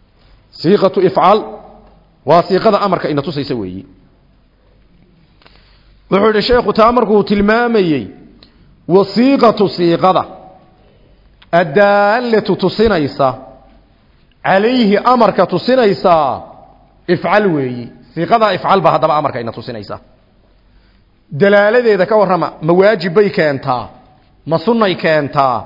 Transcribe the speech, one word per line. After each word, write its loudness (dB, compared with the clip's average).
Siiqatu 0
ifcal 2
waa 4
siiqada 0
amarka -2
ina -2
tusaysa -8
weeyi. -10
Wuxuu 2
yidhi 2
sheekhu 0
taa 4
markuu 2
tilmaamayey, 0
"Wasiiqatu 2
siiqada, 0
addaalatu 2
tusinaysa, 0
calayhi 0
amarka 2
tusinaysa, 0
ifcal 0
weeyi." -4
Siiqadaa 0
ifcal 0
baa 2
haddaba 0
amarka -4
ina -10
tusinaysa. -14
Dalaaladeeda 2
ka -2
warrama, 0
ma 0
waajib 2
bay 2
keentaa? -2
Ma -2
sunnay 0
keentaa? -2